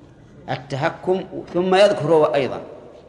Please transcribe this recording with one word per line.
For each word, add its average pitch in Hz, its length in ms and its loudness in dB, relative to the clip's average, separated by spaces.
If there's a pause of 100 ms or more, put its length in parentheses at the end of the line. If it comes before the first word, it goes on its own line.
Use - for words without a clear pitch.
(480)
التهكم، 143 760 -4 (300)
ثم 185 220 2
يذكر 151 380 4
هو 156 120 6
أيضا 127 360 -2 (480)